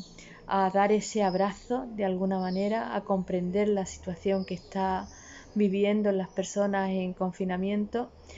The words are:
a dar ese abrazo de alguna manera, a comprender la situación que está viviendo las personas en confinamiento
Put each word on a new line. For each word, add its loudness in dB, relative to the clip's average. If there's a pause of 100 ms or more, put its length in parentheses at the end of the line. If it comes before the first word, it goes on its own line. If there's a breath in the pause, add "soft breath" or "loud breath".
(460 loud breath)
a 2
dar 4
ese 2
abrazo 0
de 0
alguna 0
manera, -2
a -2
comprender 0
la 2
situación -2
que -6
está -4 (480 loud breath)
viviendo 4
las 0
personas 0
en 0
confinamiento -2 (280 loud breath)